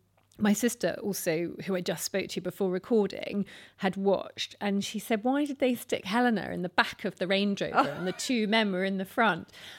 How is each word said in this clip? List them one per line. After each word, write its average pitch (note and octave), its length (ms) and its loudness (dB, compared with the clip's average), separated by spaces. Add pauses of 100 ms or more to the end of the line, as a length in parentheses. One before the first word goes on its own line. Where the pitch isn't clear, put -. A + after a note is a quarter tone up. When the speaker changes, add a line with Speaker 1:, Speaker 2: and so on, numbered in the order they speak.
(380)
Speaker 1:
my G#3 160 4
sister A3 480 0
also, F3 520 -2 (120)
who F#3+ 100 -2
I F3+ 60 -2
just E3+ 220 -4
spoke - 260 -2
to F#3 120 -6
before F3+ 280 -2
recording, G3 760 0 (320)
had F#3+ 180 0
watched, - 640 0
and G3+ 220 0
she - 160 -6
said, G#3 240 -2
"Why C#4 220 2
did C#4 140 -6
they B3 160 4
stick - 300 -4
Helena A3+ 460 2
in F3 100 -4
the F3+ 80 -2
back - 360 0
of F#3 140 -4
the F#3 80 0
Range G3 340 2
Rover D#3 280 2
Speaker 2:
<laughs> - 80 -6
Speaker 1:
and E3+ 80 -4
the F#3 60 0
two A3 360 0
men G#3+ 260 2
were F#3 100 0
in G3 140 0
the F#3+ 80 -4
front?" F#3+ 440 0 (300)